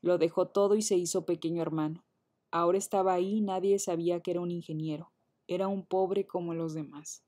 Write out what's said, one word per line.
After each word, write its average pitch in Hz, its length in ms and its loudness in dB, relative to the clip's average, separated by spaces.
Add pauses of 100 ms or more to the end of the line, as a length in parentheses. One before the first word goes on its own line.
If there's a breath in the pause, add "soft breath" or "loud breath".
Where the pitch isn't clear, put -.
Lo 175 180 2
dejó 175 300 2
todo 202 260 4
y 214 80 2
se 208 120 0
hizo 180 300 0
pequeño 165 380 -2
hermano. 156 420 -4 (460)
Ahora 170 260 4
estaba 190 360 2
ahí 190 240 0
y 214 40 2
nadie 196 380 2
sabía 170 420 0
que - 100 -6
era 170 80 0
un 175 120 -4
ingeniero. 156 600 -6 (360)
Era 180 200 -2
un 196 160 -4
pobre 190 440 0
como 170 260 -6
los 165 220 -4
demás. 151 520 -12